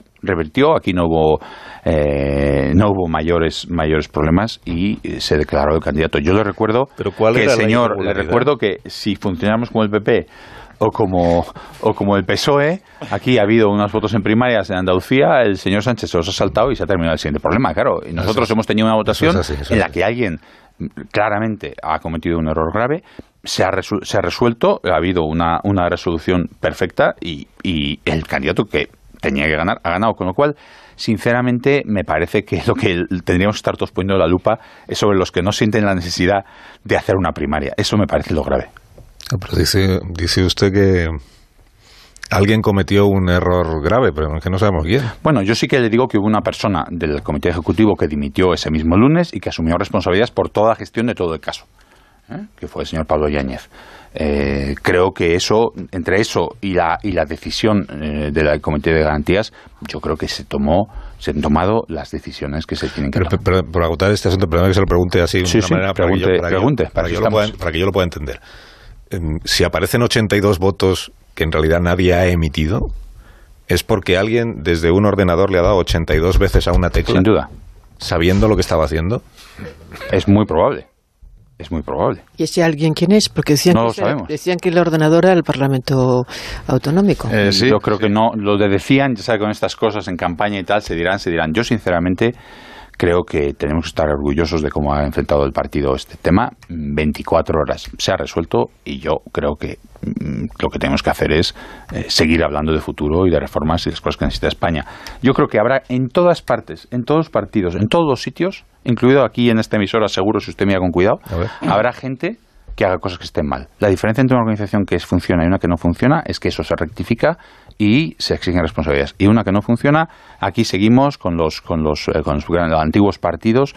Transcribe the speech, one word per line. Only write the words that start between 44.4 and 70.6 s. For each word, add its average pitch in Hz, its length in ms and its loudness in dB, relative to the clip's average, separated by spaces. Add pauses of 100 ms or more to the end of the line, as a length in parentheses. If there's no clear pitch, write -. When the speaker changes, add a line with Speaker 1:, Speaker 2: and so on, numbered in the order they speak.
Speaker 2:
que 92 60 -4
no 92 80 -2
sabemos 92 280 2
quién. 113 160 2 (220)
Speaker 1:
Bueno, 147 180 2
yo 104 140 2
sí 147 120 0
que 135 120 2
le 117 100 2
digo 120 180 2
que 110 100 -2
hubo 101 100 2
una 107 140 2
persona 92 480 -2
del 80 320 -4
Comité 76 280 -2
Ejecutivo 90 460 2
que 85 120 0
dimitió 76 460 0
ese - 180 -4
mismo 80 260 2
lunes 160 360 2
y 98 60 -8
que - 100 -6
asumió 82 280 -2
responsabilidades 98 540 0
por 87 180 -2
toda 107 200 2
la 110 60 2
gestión 113 320 -6
de 110 80 -2
todo 85 180 -4
el 78 60 -8
caso, - 260 -10 (640)
¿eh? 175 160 -12 (100)
Que - 120 -14
fue 76 160 -8
el 73 40 -8
señor 80 200 -4
Pablo 76 200 0
Yáñez. 69 400 -4 (460)
Eh, 69 680 -2
creo 92 300 2
que 87 240 0
eso, 107 360 2 (200)
entre 92 300 0
eso 92 280 -2 (120)
y 98 120 -4
la, 85 300 0
y 104 80 -2
la 82 140 0
decisión, 98 640 -2
eh, 76 420 -6
del 76 300 2
Comité 78 320 -2
de 80 80 2
Garantías, 76 520 0 (280)
yo - 180 -12
creo 78 160 -4
que 76 120 -8
se - 180 -10
tomó, 76 420 0 (300)
se - 140 -6
han 73 100 -4
tomado 87 480 0
las 78 220 -10
decisiones 76 540 -8
que - 100 -6
se - 140 -6
tienen 69 220 -6
que - 80 -2
Speaker 2:
Pero, 85 100 0
Speaker 1:
tomar. 92 140 -2
Speaker 2:
pero, 90 200 2
por 85 200 -2
agotar 85 280 2
este 104 160 0
asunto, 92 200 2
perdón 87 200 2
que 92 80 2
se 107 40 4
lo 117 60 4
pregunte 90 360 2
así 92 180 0
de 90 80 0
Speaker 1:
Sí, 101 100 2
Speaker 2:
una 92 100 2
Speaker 1:
sí, 87 60 2
Speaker 2:
manera 95 200 0
para 92 180 0
que 95 80 2
yo, 92 80 0
Speaker 1:
pregunte, 92 140 4
Speaker 2:
para 87 80 -2
que 90 40 0
yo, 95 60 2
Speaker 1:
pregunte, 127 240 2
Speaker 2:
para - 100 -4
Speaker 1:
para 85 140 0
Speaker 2:
que 85 60 -2
Speaker 1:
eso 92 80 -2
Speaker 2:
yo 110 40 0
lo 104 60 2
pueda, 107 140 2
Speaker 1:
estamos. - 140 -10
Speaker 2:
para 85 120 -4
que 82 80 -2
yo 92 60 2
lo 98 60 0
pueda 95 140 2
entender. 73 340 -8 (720)
Em, 80 320 -4
si - 200 0
aparecen 85 380 0
ochenta 110 340 0
y 104 40 4
dos 101 180 2
votos 95 540 0 (240)